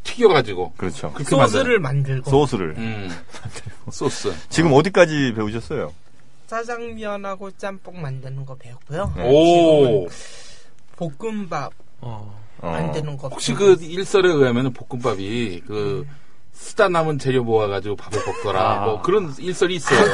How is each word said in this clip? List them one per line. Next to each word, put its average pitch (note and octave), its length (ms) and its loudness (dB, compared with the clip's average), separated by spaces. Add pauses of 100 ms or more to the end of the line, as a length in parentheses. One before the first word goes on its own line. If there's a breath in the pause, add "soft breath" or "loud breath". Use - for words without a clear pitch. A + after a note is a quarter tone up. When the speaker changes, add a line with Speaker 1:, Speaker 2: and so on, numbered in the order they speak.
Speaker 1:
튀겨가지고. A2 720 2
Speaker 2:
그렇죠. E2 360 -6
Speaker 1:
그렇게 - 180 -4
Speaker 3:
소스를 - 480 4
Speaker 1:
만드는 C3+ 380 0
Speaker 3:
만들고. B2+ 140 -4
Speaker 2:
소스를. A2+ 460 2
Speaker 1:
음. A2 320 -6 (420)
Speaker 2:
<laughs> - 400 -10
Speaker 1:
소스. - 420 -4 (160)
Speaker 2:
지금 D#3+ 240 4
Speaker 1:
어. C3 40 10
Speaker 2:
어디까지 D#3 600 6
배우셨어요? G#2+ 560 -4 (560)
Speaker 3:
짜장면하고 A3 1080 -8
짬뽕 F#3+ 460 -10
만드는 C3+ 420 -8
거 C3+ 120 -12
배웠고요. C#3 600 -6
Speaker 1:
오. D3 920 6
Speaker 3:
지금은 - 0 - (1080 loud breath)
볶음밥 F#3 540 -6 (300)
Speaker 4:
어. G#2 380 -10 (180)
Speaker 2:
어. F2 120 -6
Speaker 3:
만드는 E2+ 460 -4
거 C3 120 -8
Speaker 1:
혹시 - 260 -4
Speaker 3:
배우고 F#3+ 220 8
Speaker 1:
그 E3+ 80 -6
일설에 F3+ 460 2
의하면은 C3 420 4
볶음밥이 A2 960 -4
그 G2+ 400 -4
Speaker 3:
음. C#3+ 40 -12 (420 soft breath)
Speaker 1:
쓰다 - 360 0
남은 D#3+ 300 0
재료 C3 260 2
모아가지고 G#2 520 0
밥을 - 280 -6
볶더라. G2+ 580 0
Speaker 4:
아. - 20 -2
Speaker 1:
뭐 G#2 180 -2
그런 F3 360 0
일설이 F3+ 380 -2
있어요. - 220 2
Speaker 3:
아, G#3 160 8